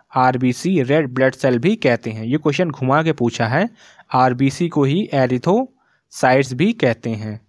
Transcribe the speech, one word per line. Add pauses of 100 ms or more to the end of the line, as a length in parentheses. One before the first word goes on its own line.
(140)
आरबीसी,
रेड
ब्लड
सेल
भी
कहते
हैं।
ये
क्वेश्चन
घुमा
के
पूछा
है, (460)
आरबीसी
को
ही
एरिथ्रोसाइट्स
भी
कहते
हैं।